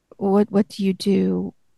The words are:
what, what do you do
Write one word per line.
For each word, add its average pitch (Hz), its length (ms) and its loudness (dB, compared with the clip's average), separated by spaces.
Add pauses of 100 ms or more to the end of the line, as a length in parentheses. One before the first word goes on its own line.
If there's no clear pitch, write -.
(160)
what, 196 340 2
what 202 180 0
do - 160 -6
you 196 80 2
do 190 640 -2 (240)